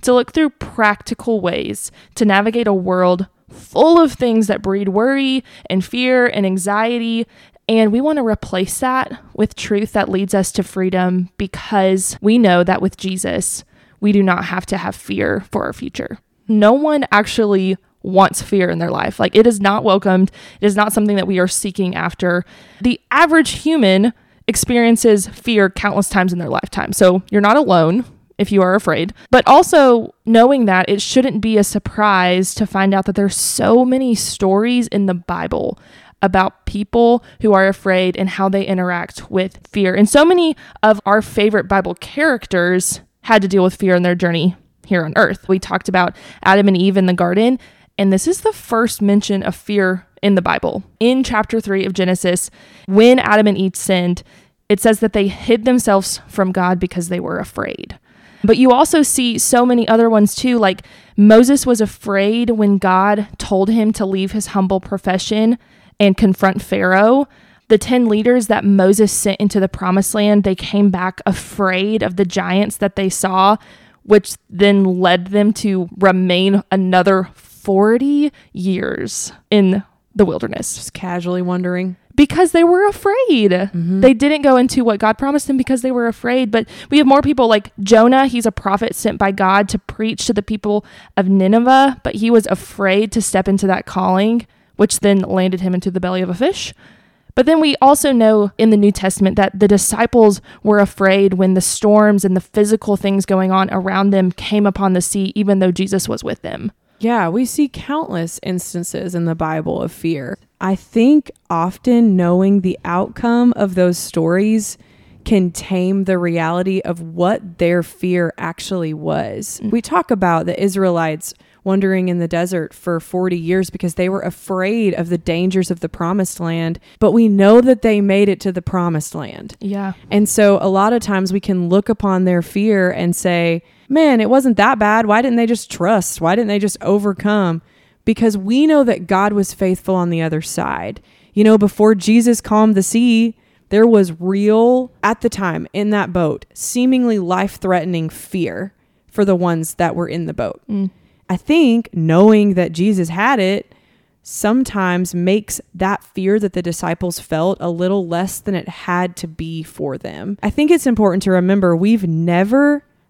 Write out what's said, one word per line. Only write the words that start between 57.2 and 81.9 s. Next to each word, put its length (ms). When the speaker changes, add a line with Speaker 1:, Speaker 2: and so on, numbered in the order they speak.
Speaker 1:
afraid. 600
But 120
you 140
also 320
see 340
so 300
many 220
other 200
ones 280
too, 220
like 240
Moses 500
was 140
afraid 720
when 280
God 480
told 320
him 260
to 120
leave 240
his 180
humble 320
profession 760
and 180
confront 460
Pharaoh. 640
The 120
ten 280
leaders 400
that 180
Moses 460
sent 300
into 180
the 100
promised 460
land, 300
they 100
came 360
back 360
afraid 800
of 100
the 100
giants 520
that 180
they 140
saw, 480
which 320
then 360
led 260
them 280
to 340
remain 720
another 640
forty 1000
years 800
in 320
the 100
wilderness. 520
Speaker 2:
Just 180
casually 480
wondering. 540